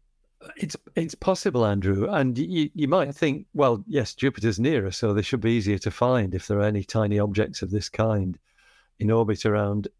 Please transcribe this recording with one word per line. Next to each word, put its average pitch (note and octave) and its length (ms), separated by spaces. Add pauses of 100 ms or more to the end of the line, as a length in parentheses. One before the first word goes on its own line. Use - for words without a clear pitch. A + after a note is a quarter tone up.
(560)
It's, - 220 (180)
it's E3 180
possible, D#3 520
Andrew. G2 440
And C3+ 280
y-, D#3+ 360
you D3 140
might C#3+ 260
think, D3 400
"Well, A#2+ 320
yes, C3+ 300
Jupiter's A2+ 460
nearer, A#2 300
so G#2 220
they G2+ 100
should A#2+ 180
be A2+ 100
easier G#2 280
to G#2+ 120
find A#2+ 420
if F2+ 140
there G2+ 120
are G2+ 40
any G#2 220
tiny G#2 340
objects G#2 420
of F#2+ 80
this G#2 200
kind G#2 500 (600)
in G#2+ 120
orbit A2 340
around, G#2 440 (100)